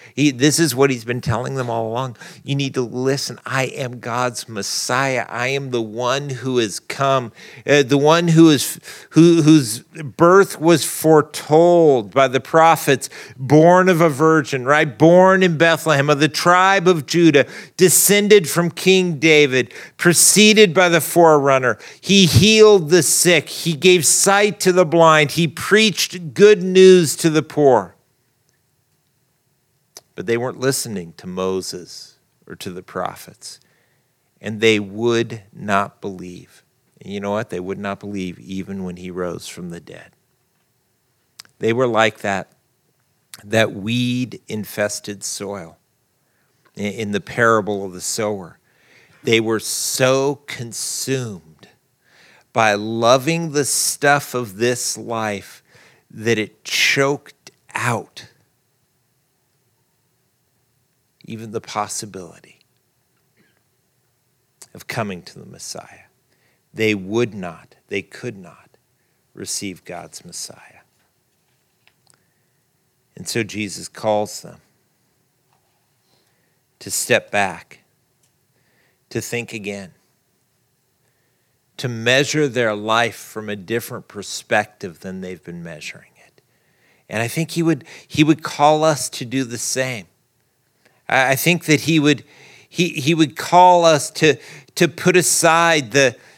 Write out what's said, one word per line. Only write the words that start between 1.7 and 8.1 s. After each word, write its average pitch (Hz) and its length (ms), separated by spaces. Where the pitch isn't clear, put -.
all 113 180
along. 123 300
"You 139 120
need 139 180
to 131 80
listen. 127 640
I 131 200
am 123 340
God's 120 500
Messiah. 123 800
I 123 200
am 139 200
the 120 120
one 123 480
who 127 280
has 110 220
come, 135 520
uh, 143 160
the 135 160
one 165 300